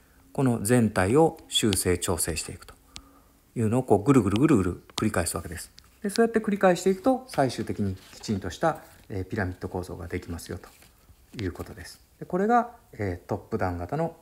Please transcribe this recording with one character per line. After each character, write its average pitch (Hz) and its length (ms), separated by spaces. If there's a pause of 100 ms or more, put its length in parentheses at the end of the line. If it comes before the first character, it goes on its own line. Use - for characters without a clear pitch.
(380)
こ 139 60
の 117 180
全 113 280
体 92 260
を 156 320
修 - 240
正 92 260
調 90 180
整 80 200
し - 80
て - 80
い - 20
く - 100
と - 80 (840)
い 123 60
う 110 60
の 117 120
を、 - 20
こ 110 140
う、 98 80
ぐ 139 80
る 131 100
ぐ 98 80
る 101 80
ぐ 139 80
る 160 100
ぐ 95 60
る 90 200 (120)
繰 - 120
り 107 40
返 90 160
す - 100
わ 82 60
け - 60
で 85 100
す。 - 140 (280)
で、 202 100
そ 226 120
う 233 40
や - 20
っ 226 40
て 226 60
繰 220 140
り 202 80
返 180 160
し 170 80
て 190 60
い 196 40
く 190 80
と、 254 240
最 135 240
終 113 140
的 101 160
に 98 160 (180)
き - 60
ち - 140
ん 95 40
と 92 100
し - 120
た、 165 180 (300)
え 95 140
ー、 - 20
ピ - 100
ラ 104 100
ミ 90 100
ッ - 40
ド 92 100
構 90 140
造 90 140
が 90 100
で 92 140
き - 100
ま 85 80
す - 140
よ 92 60
と - 840
い - 20
う 90 60
こ 90 140
と - 100
で 87 120
す。 - 140 (200)
で、 - 40
こ 180 140
れ 196 80
が、 226 240 (220)
え 95 280
ー、 - 80
ト 117 60
ッ 98 40
プ 107 200
ダ 98 120
ウ 90 40
ン 85 40
型 87 180
の 165 260